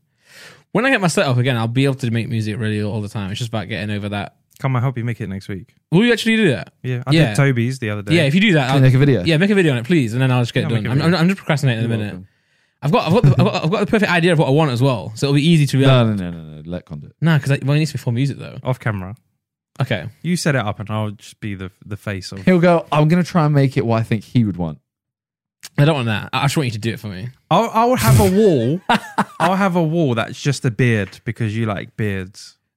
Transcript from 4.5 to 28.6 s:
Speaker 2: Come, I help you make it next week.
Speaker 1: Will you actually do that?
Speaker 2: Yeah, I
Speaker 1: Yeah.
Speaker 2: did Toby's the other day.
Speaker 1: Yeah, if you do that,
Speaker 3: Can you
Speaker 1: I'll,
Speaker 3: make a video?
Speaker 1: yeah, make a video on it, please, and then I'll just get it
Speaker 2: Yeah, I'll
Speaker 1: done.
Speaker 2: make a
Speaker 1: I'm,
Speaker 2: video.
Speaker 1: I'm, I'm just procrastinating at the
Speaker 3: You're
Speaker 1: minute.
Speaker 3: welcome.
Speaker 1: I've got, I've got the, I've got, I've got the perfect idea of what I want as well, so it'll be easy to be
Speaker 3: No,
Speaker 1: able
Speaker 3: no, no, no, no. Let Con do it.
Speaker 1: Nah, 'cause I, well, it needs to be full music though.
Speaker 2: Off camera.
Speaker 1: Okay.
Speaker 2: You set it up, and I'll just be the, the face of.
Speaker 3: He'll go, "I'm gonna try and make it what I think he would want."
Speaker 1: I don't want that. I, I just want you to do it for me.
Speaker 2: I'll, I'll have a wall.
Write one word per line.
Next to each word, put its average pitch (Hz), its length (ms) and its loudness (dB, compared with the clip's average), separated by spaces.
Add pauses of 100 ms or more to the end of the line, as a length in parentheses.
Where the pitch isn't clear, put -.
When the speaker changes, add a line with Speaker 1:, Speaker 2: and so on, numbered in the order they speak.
Speaker 2:
Come, 135 180 -4
I 120 40 0
help 127 180 -4
you 113 60 -8
make 117 160 -8
it 107 80 -8
next 95 200 -12
week. 95 260 -12 (160)
Speaker 1:
Will 190 140 4
you 240 80 2
actually 226 240 0
do 214 140 4
that? - 320 -4
Speaker 2:
Yeah, 127 240 -6
I 135 60 0
Speaker 1:
Yeah. 151 160 4
Speaker 2:
did 104 80 -2
Toby's 131 420 0
the 113 120 -6
other 104 120 -6
day. 101 140 -2
Speaker 1:
Yeah, 170 80 4
if 139 100 0
you 190 60 4
do 208 140 4
that, 139 120 2
Speaker 3:
Can - 20 -4
you 131 80 2
Speaker 1:
I'll, 135 60 4
Speaker 3:
make 127 120 6
a 127 40 4
video? 131 260 4
Speaker 1:
yeah, 160 140 2
make 196 120 2
a 214 40 4
video 170 180 4
on 120 60 0
it, 117 80 -6
please, 135 260 2
and 123 80 -2
then 131 100 2
I'll 127 120 2
just 113 100 -4
get 120 120 -2
it - 60 -4
Speaker 2:
Yeah, 113 60 -2
I'll 110 60 -2
Speaker 1:
done. - 0 -
Speaker 2:
make 101 60 -4
a - 20 -2
Speaker 1:
I'm, 131 80 0
Speaker 2:
video. 165 180 2
Speaker 1:
I'm, 160 60 2
I'm 170 60 4
just 196 100 -2
procrastinating 131 460 -2
at 117 40 -2
the 117 80 -2
Speaker 3:
You're 110 80 -4
Speaker 1:
minute. 101 100 -8
Speaker 3:
welcome. 92 140 -16 (540)
Speaker 1:
I've 147 100 0
got, 233 140 0
I've 156 80 0
got 233 80 2
the, 139 80 6
I've - 60 4 (160)
got, - 120 -4
I've 156 60 0
got 208 100 0
the 202 60 0
perfect 202 260 0
idea 175 200 4
of 151 80 2
what 147 80 2
I - 20 2
want 147 220 4
as 120 100 0
well, 113 320 0
so 139 120 -4
it'll 143 100 2
be 147 120 2
easy 160 180 6
to 131 120 -2
be 135 80 4
Speaker 3:
No, 131 160 6
Speaker 1:
able 110 140 2
Speaker 3:
no, 90 140 -6
no, 85 80 -12
no, 78 180 -16
no. 76 140 -16
Let 87 140 -8
Con 76 160 -14
do - 60 -18
it. - 160 -20
Speaker 1:
Nah, 160 160 2
'cause 135 120 -2
I, 139 120 0
well, 139 140 0
it - 20 2
needs 156 140 -2
to 120 60 -8
be - 40 -10
full 127 100 -4
music 127 260 -2
though. - 240 -14
Speaker 2:
Off 127 160 -4
camera. 101 360 -8 (680)
Speaker 1:
Okay. 107 260 -4 (160)
Speaker 2:
You 170 140 -2
set 156 180 -2
it 127 100 0
up, 104 160 -6
and 104 100 -10
I'll 107 220 -4
just - 280 -20
be 104 140 -8
the, 92 160 -12 (160)
the 101 100 -12
face 98 360 -10
of. 95 120 -14
Speaker 3:
He'll 185 160 6
go, 170 320 4
"I'm 151 160 2
gonna 175 160 2
try 160 220 0
and 151 80 2
make 139 240 2
it - 80 -2
what 113 140 0
I - 20 -2
think 110 220 -4
he 120 200 2
would 95 140 -2
want." 80 200 -6 (1000)
Speaker 1:
I 143 60 6
don't 156 100 4
want 127 120 -2
that. 104 260 -4
I, - 80 -2
I - 40 -2
just 139 120 0
want 147 100 0
you 117 60 -4
to 113 60 -8
do 110 140 -4
it - 80 -10
for - 60 -14
me. 98 220 -12 (220)
Speaker 2:
I'll, 196 220 2
I'll 240 240 2
have - 240 4
a 196 100 4
wall. 180 540 2